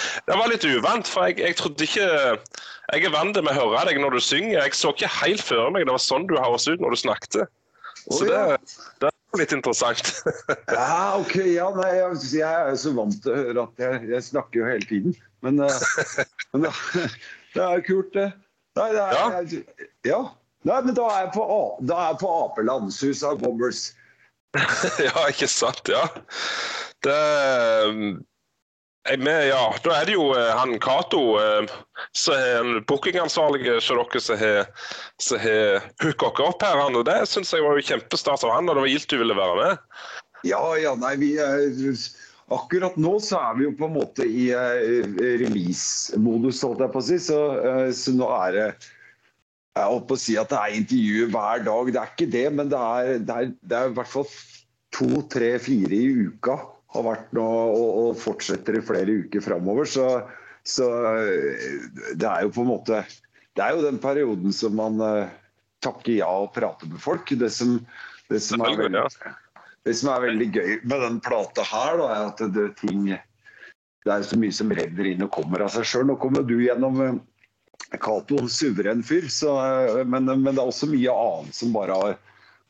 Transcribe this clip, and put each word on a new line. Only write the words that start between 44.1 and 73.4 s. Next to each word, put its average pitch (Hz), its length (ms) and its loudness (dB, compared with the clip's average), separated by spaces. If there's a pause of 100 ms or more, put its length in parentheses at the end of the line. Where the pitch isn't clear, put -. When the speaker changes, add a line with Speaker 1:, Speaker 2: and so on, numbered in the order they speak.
Speaker 2:
i, 123 260 2
eh, 120 560 2 (320)
release-modus, 113 1200 0
holdt 131 240 0
jeg - 80 -6
på 131 80 -2
å 110 60 -6
si, 175 100 4
så, 156 220 0 (180)
eh, 131 320 2
så 127 240 -2
nå 127 220 2
er 92 220 2
det, 107 100 2 (1080)
jeg 104 120 2
holdt 120 180 0
på 135 120 0
å - 20 -8
si 110 160 0
at 110 160 0
det 131 80 0
er 104 160 -2
intervjuer 110 560 2
hver 107 320 0
dag. 113 240 0
Det 123 140 0
er 113 100 -8
ikke 160 180 -2
det, 120 120 0 (100)
men 143 160 -2
det 139 100 0
er, 123 280 0 (180)
det 117 160 -4
er, 131 60 0 (180)
det 117 140 -2
er 127 100 2
i 117 80 -4
hvert 123 160 -6
fall 139 140 -2 (640)
to, - 140 0 (260)
tre, 120 260 2
fire 107 380 2
i 127 140 4 (160)
uka 127 320 -2 (340)
har 117 140 -2
vært 110 260 -4
nå, 113 140 0 (260)
og, 113 200 4 (100)
og 117 180 2
fortsetter 101 560 -4
i 107 80 0
flere 95 380 0
uker 101 180 -4
fremover. 98 480 0
Så, 135 160 0 (640)
så, 123 220 0 (240)
eh, 71 720 -2 (320)
det 110 80 0
er 92 160 0
jo 98 80 -2
på 120 140 -2
en - 20 2
måte, 107 320 0 (560)
det 95 80 0
er 123 80 2
jo 156 140 2
den 135 160 -2
perioden 117 500 0
som 107 240 -2
man, 110 240 -2
eh, 104 320 0 (500)
takker 120 380 -2
ja 82 100 0
og 98 220 -2
prater 123 400 -6
med 85 80 -14
folk. 165 320 -4
Det 120 240 0
som, 123 220 2 (500)
det 107 160 0
som 113 160 -2
er 113 160 0
Speaker 1:
Selvfølgelig, 104 240 0
Speaker 2:
veldig, - 240 -4
Speaker 1:
ja. - 420 -20 (220)
Speaker 2:
det 117 140 0
som 139 100 0
er 123 160 0
veldig 110 240 0
gøy 95 180 0 (140)
med 131 240 0
den 117 160 -4
plata 110 400 -2
her, 131 320 0
da, 139 160 0
er 104 160 -2
at 110 240 -6
det, 104 160 0 (160)
ting, 101 240 -2
det - 1120 -8